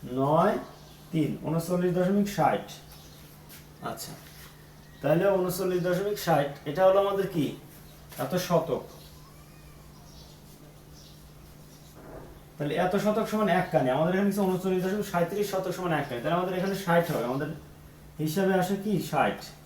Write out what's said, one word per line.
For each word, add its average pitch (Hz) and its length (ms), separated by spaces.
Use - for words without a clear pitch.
নয় 147 540
তিন, 147 340
ঊনচল্লিশ 175 520
দশমিক 196 320
ষাট। - 360
আচ্ছা, - 220
তাহলে 156 300
ঊনচল্লিশ 180 520
দশমিক 196 360
ষাট, 147 300
এটা 151 200
হলো 190 140
আমাদের 196 280
কি? 151 180
এত 131 180
শতক। 135 480
তাহলে 147 180
এত 185 200
শতক 208 360
সমান 208 180
এক 175 220
কানি। 131 180
আমাদের 160 260
এখানে 202 140
হচ্ছে 202 120
ঊনচল্লিশ 185 420
দশমিক 196 220
সাঁইত্রিশ 175 460
শতক 185 200
সমান 175 220
এক 139 160
কানি। 120 120
তাহলে 170 180
আমাদের 185 180
এখানে 196 180
ষাট 170 360
হবে, 120 140
আমাদের 139 240
হিসাবে 185 340
আসে 190 300
কি? 214 180
ষাট। - 380